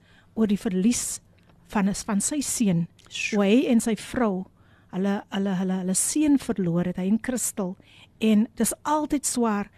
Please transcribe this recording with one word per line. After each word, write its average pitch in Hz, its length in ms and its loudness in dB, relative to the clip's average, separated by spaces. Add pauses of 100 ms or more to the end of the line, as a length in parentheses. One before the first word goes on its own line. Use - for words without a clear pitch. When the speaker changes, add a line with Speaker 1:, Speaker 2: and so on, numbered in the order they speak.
(360)
Speaker 1:
oor 220 120 2
die 196 120 2
verlies 196 600 0 (480)
van, 190 260 0
van 202 280 -2
sy 302 200 -2
seun. 175 460 0 (220)
Speaker 2:
Sure. - 260 -6
Speaker 1:
Hoe 202 100 4
hy 226 220 6
en 233 140 4
sy 226 140 -2
vrou 202 500 -4 (460)
hulle, 196 380 -2
hulle, 196 200 -4
hulle, 185 240 -2
hulle 185 200 -2
seun 294 460 2
verloor 175 460 0
het, 180 120 -6
hy 185 100 -2
en 220 140 2
Christel. 208 540 -4 (440)
En 220 360 4
dis - 180 0 (100)
altyd 294 420 0
swaar 214 520 -2